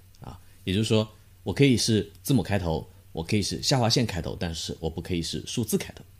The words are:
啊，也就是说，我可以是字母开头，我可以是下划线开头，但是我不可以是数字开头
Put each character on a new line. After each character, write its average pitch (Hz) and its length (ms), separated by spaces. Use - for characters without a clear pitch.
啊， - 200
也 95 120
就 110 80
是 107 40
说， 110 220
我 101 100
可 139 140
以 131 100
是 107 360
字 139 140
母 95 80
开 101 160
头， 80 280
我 82 120
可 110 120
以 104 60
是 - 220
下 135 160
划 113 100
线 120 160
开 85 160
头， - 180
但 85 140
是 - 260
我 82 80
不 82 140
可 90 140
以 85 80
是 - 240
数 120 160
字 101 120
开 - 180
头 - 120